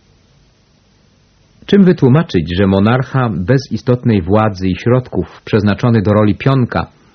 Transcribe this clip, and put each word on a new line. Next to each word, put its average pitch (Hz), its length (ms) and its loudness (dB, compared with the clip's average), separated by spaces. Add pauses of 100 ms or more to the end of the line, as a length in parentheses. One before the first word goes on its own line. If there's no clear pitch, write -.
(1700)
Czym 196 180 2
wytłumaczyć, 127 760 0
że 101 100 2
monarcha 120 640 0
bez 104 420 -2
istotnej 117 500 0
władzy 95 460 0
i 92 80 0
środków, 120 680 -4
przeznaczony 107 560 0
do 98 120 0
roli 104 220 2
pionka, 131 520 -2 (280)